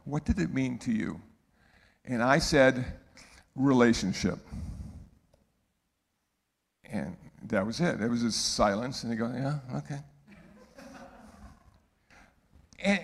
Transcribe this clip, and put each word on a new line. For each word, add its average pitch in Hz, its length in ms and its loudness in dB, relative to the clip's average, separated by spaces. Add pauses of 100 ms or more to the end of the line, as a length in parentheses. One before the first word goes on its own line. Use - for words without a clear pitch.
What 147 200 -6
did - 160 0
it - 120 -2
mean 127 280 -2
to 123 100 -4
you?" 90 300 -2 (840)
And 120 200 -2
I 135 160 6
said, 131 440 4 (720)
"Relationship." 120 840 4 (2500)
And 85 260 -6 (280)
that 104 200 0
was 117 160 -4
it. 160 180 0
There 104 120 0
was 117 120 0
this 113 120 0
silence, 113 720 0
and 117 80 -4
they 117 40 -4
go, 113 160 -2
"Yeah, 135 260 -2 (180)
okay." 147 240 -8 (2750)
And, 190 240 2